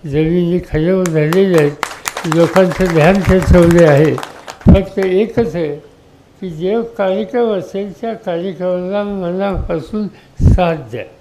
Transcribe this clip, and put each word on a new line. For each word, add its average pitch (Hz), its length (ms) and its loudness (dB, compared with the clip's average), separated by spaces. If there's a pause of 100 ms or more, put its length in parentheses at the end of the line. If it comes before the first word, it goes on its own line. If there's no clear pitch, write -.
जमिनी 170 500 0
खराब 180 440 -2
झालेल्या 165 580 2
आहेत, 143 100 0 (640)
लोकांचं 170 500 2
ध्यान 165 280 4
त्याच्यामध्ये 175 760 4
आहे. 147 260 4 (600)
फक्त 196 260 2
एकच 190 560 0
आहे 151 200 -4 (640)
की 185 80 -10
जे 185 320 -4 (160)
कार्यक्रम 214 560 -2
असेल 196 480 -6
त्या 226 120 -8
कार्यक्रमाला 180 920 -6
मनापासून 190 1040 -6 (340)
साथ 175 340 4
द्या. 117 280 -12 (180)